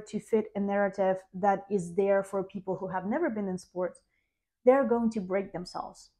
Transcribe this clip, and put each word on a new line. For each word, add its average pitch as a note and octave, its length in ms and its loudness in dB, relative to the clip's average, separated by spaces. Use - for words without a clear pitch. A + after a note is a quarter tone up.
to G#3+ 120 -4
fit G#3+ 360 0
a G3 40 -4
narrative G3 580 2
that F#3+ 360 0
is F3 260 -2
there G3 280 4
for G3 200 -4
people F#3+ 320 -6
who F#3 120 -6
have F3+ 180 -4
never D4 240 0
been G#3 180 -4
in F#3 100 -4
sports, - 420 -6
they're B3+ 220 6
going A#3 240 2
to A3 100 -4
break F#3 320 -4
themselves - 560 -12